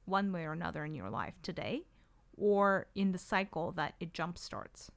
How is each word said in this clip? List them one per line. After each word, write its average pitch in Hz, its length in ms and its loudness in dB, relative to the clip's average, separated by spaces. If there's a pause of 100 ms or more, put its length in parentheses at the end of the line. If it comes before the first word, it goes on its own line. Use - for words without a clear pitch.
one 196 280 2
way 170 120 -2
or 156 80 -4
another 160 320 -4
in 156 100 -6
your 95 140 -6
life - 340 -6
today 220 420 -4 (520)
or 202 580 6
in 196 180 4
the 185 60 -2
cycle 185 540 0
that 156 260 -2
it 165 140 -8
jumpstarts, - 840 -8